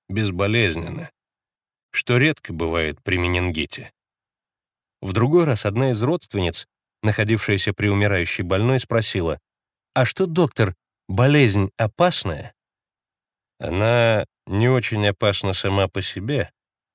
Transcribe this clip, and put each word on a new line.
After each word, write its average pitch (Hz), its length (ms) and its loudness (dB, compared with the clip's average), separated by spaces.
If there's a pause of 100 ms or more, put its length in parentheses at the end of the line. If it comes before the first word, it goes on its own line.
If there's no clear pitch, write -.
безболезненно, 95 1040 -2 (800)
что - 260 0
редко 147 360 0
бывает 80 500 -4
при 92 140 -2
менингите». 87 720 -4 (1120)
В 95 120 -6
другой 143 320 4
раз 127 200 0
одна 120 260 0
из 107 100 -2
родственниц, 101 640 -2 (360)
находившаяся 107 720 0
при 104 140 -2
умирающей 101 560 0
больной, 107 360 0
спросила: 98 600 -2 (540)
«А - 120 2
что, 190 200 -2
доктор, 156 500 0 (320)
болезнь 110 720 4
опасная?» 107 760 -2 (1080)
«Она 110 640 2 (220)
не 107 220 2
очень 113 380 0
опасна 98 460 0
сама 98 340 0
по 95 140 -6
себе», 107 500 -6 (440)